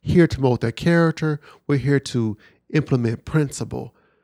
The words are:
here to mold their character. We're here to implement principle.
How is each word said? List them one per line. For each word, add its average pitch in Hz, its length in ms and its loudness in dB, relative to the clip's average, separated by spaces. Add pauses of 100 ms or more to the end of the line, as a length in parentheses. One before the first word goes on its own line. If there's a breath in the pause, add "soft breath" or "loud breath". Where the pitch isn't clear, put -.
here 170 240 4
to 131 160 -2
mold 123 200 2
their 117 100 -2
character. 160 680 0 (280 loud breath)
We're 143 100 2
here 139 220 0
to 113 360 -2 (380 soft breath)
implement 120 500 -2
principle. 127 720 -6 (280)